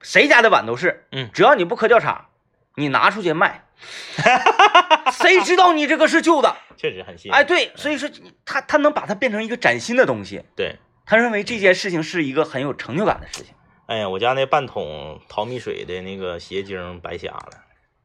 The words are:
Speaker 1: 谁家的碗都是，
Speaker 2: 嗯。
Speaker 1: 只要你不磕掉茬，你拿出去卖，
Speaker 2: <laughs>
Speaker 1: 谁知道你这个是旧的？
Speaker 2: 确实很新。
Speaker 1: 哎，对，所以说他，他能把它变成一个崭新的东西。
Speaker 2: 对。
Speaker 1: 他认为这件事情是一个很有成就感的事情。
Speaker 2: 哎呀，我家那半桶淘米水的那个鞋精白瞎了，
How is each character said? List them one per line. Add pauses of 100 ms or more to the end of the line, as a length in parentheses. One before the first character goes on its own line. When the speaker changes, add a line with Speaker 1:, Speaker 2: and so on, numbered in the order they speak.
Speaker 1:
谁
家
的
碗
都
是，
Speaker 2:
嗯。
Speaker 1:
只
要
你
不
磕
掉
茬， (460)
你
拿
出
去
卖， (500)
Speaker 2:
<laughs>
Speaker 1:
谁
知
道
你
这
个
是
旧
的？ (220)
Speaker 2:
确
实
很
新。
Speaker 1:
哎，
对，
所
以
说 (360)
他，
他
能
把
它
变
成
一
个
崭
新
的
东
西。 (120)
Speaker 2:
对。 (280)
Speaker 1:
他
认
为
这
件
事
情
是
一
个
很
有
成
就
感
的
事
情。 (320)
Speaker 2:
哎
呀，
我
家
那
半
桶
淘
米
水
的
那
个
鞋
精
白
瞎
了， (540)